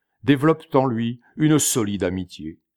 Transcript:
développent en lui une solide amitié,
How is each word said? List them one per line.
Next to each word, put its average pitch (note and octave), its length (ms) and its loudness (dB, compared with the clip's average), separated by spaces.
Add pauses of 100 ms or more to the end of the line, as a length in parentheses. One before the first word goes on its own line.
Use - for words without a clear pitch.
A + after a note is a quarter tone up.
(240)
développent D3 500 2
en C3+ 120 4
lui A#2 340 -4 (160)
une D3+ 240 2
solide G2+ 460 -2
amitié, F2+ 560 -8 (160)